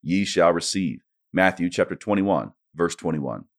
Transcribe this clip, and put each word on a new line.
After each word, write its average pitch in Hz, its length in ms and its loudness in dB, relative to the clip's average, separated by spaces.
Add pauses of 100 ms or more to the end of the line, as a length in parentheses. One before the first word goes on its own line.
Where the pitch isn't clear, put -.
ye 92 240 0
shall 87 260 4
receive." 85 520 -2 (280)
Matthew 92 380 2
chapter 90 260 -2
twenty-one, 95 580 -2 (200)
verse 85 220 -2
twenty-one. 69 500 -6 (140)